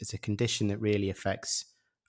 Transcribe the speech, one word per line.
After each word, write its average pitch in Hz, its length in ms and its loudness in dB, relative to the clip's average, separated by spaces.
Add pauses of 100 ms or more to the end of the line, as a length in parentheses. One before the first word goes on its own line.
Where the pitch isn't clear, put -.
as - 120 -6
a 104 60 -4
condition 107 480 0
that 101 140 0
really 104 300 2
affects - 540 -2 (440)